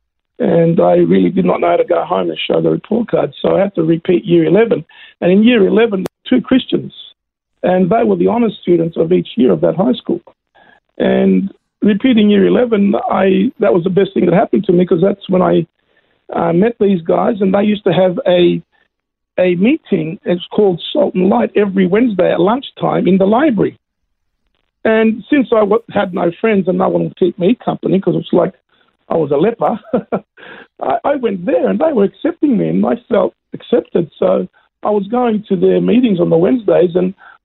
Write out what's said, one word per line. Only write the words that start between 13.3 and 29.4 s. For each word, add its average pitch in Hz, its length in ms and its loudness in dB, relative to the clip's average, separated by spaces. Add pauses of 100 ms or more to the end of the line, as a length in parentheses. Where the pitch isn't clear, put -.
that 202 140 2
was 175 100 0
the 190 80 -4
best 190 220 0
thing - 120 0
that 165 80 2
happened 202 320 0
to 180 80 2
me, 180 120 2
'cause 175 160 0
that's 196 280 -2
when 185 140 0
I, 175 240 0 (680)
uh, 170 200 -2
met 208 260 0
these 196 240 0
guys, 190 380 -2
and 190 120 0
they 202 100 2
used 208 200 -2
to 180 100 0
have 180 340 0
a 175 340 2 (760)
a 180 180 0
meeting, 185 680 -2
it's 175 220 -4
called 190 340 0 (120)
Salt - 220 0
and 185 140 2
Light, 226 260 0
every 196 320 0
Wednesday 185 440 0
at - 80 -2
lunchtime 175 680 -2
in 190 100 4
the 190 80 2
library. 220 520 0 (1080)
And 220 460 0
since 285 220 0
I 220 120 2
wa-, 208 160 0 (120)
had 196 220 -4
no 175 260 -2
friends 196 280 0
and 185 100 0
no 180 120 0
one 175 160 -2
would 156 120 -10
keep - 220 -2
me 196 160 2
company - 440 -4
'cause 170 160 -2
it's - 180 -8
like 180 200 0 (560)
I - 80 -4
was 147 140 -2
a 143 60 0
leper, 170 420 -2 (140)